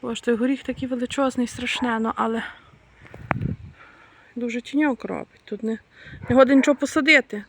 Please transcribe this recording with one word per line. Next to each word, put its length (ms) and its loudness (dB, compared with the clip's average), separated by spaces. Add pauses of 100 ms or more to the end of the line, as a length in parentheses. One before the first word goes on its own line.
Бо 120 -6
ж 100 -12
той 100 4
горіх 280 0
такий 260 -6
величезний, 580 -2
страшне, 540 -4
ну, 160 -2
але 260 -2 (1900)
дуже 240 -6
тіньок 440 -2
робить. 400 -8
Тут 180 -10
не, 160 -4 (500)
не 80 4
годен 200 8
нічого 180 6
посадити. 760 2